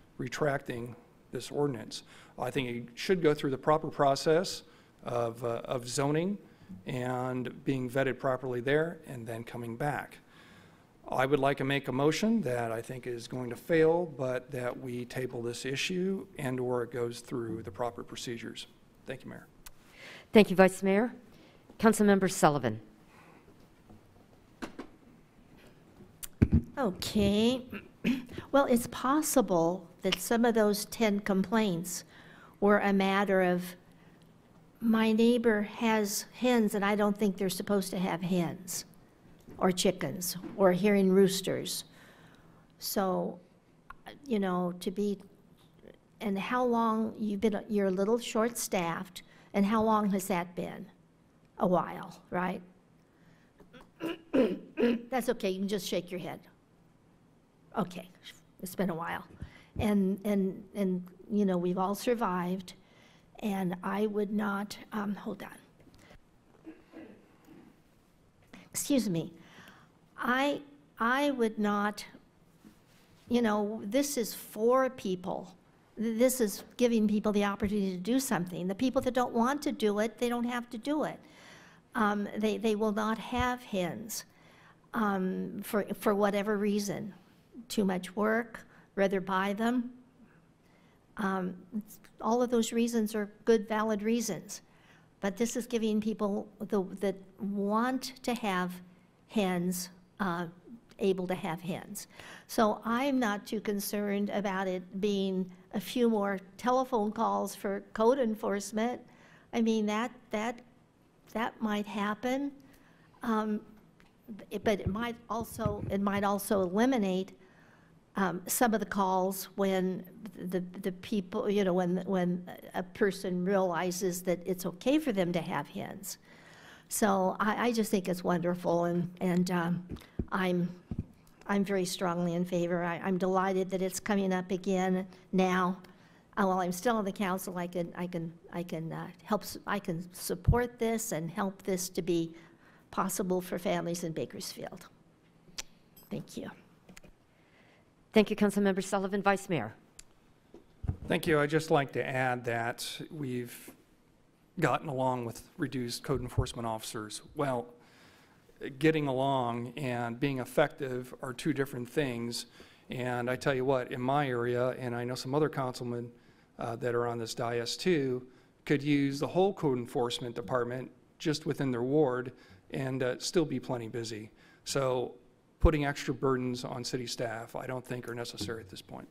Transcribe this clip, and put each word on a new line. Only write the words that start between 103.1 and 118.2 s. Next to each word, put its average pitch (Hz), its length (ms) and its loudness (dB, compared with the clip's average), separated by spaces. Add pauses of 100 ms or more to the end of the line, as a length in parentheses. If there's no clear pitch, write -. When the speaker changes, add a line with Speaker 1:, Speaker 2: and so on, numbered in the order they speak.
Speaker 3:
not 208 280 -2
too 214 140 -4
concerned 202 720 -2
about 190 380 -2
it 185 320 -6
being 190 500 0 (220)
a 208 80 -4
few 233 300 2
more 202 300 0 (180)
telephone 247 540 2
calls 202 420 0
for 202 280 -4 (120)
code 233 240 6
enforcement. 220 840 -2 (520)
I 240 100 2
mean, 220 240 2
that, 220 240 0 (200)
that, 220 300 -4 (720)
that 226 280 -4
might 208 260 0
happen. 214 640 -2 (720)
Um, 214 380 0 (920)
it, 190 120 -6
but 202 180 2
it - 80 -2
might 233 280 -4 (120)
also, 214 600 -4
it 196 100 0
might 202 240 2
also 196 380 2
eliminate, 190 720 2 (840)
um, 180 300 0